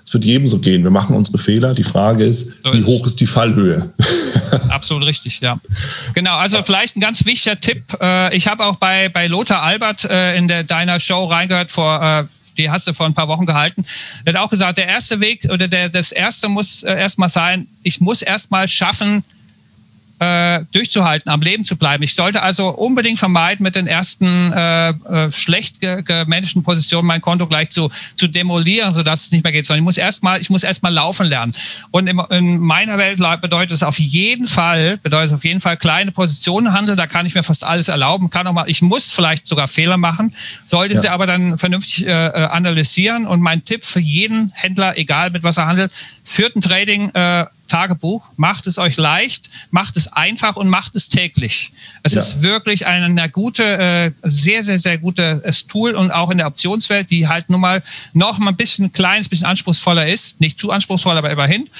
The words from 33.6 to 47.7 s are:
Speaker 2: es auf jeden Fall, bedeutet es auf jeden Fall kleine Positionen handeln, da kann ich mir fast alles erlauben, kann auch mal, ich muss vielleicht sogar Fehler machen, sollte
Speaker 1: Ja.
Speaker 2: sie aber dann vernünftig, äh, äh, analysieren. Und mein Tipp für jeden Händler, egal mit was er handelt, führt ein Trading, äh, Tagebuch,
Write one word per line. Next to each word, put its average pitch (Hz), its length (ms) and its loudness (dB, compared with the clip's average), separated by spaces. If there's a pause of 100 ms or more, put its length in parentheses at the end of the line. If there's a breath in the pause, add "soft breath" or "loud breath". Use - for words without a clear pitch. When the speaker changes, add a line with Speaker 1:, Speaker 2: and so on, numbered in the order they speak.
Speaker 2:
es 156 100 0
auf 151 160 -2
jeden 202 480 0
Fall, 170 520 0
bedeutet 156 320 0
es 151 40 2
auf 139 100 -4
jeden 175 160 0
Fall 170 160 -2
kleine 175 360 0
Positionen 185 600 0
handeln, 202 240 0
da 170 120 -2
kann 175 180 -2
ich 160 80 -4
mir 170 80 2
fast - 220 0
alles 170 240 0
erlauben, 165 420 0
kann 180 160 -2
auch 180 60 0
mal, 170 160 0
ich 160 140 0
muss 202 280 2
vielleicht 160 380 0
sogar 147 180 0
Fehler 170 300 0
machen, 175 360 0 (320 loud breath)
sollte 196 300 0
Speaker 1:
Ja. 208 60 4
Speaker 2:
sie 202 80 2
aber 180 180 0
dann 180 320 0
vernünftig, 185 480 -2
äh, 165 220 2
äh, - 20 -2 (160)
analysieren. 180 800 0
Und 175 140 2
mein 165 240 0
Tipp 226 200 -6
für - 160 -2
jeden 202 540 0
Händler, 190 420 -2
egal 156 340 0
mit 175 120 -4
was 170 140 0
er 165 100 0
handelt, 185 240 0 (320 loud breath)
führt 226 320 -2
ein 214 60 0
Trading, 202 500 0
äh, 175 360 0 (200)
Tagebuch, 180 560 -2 (140)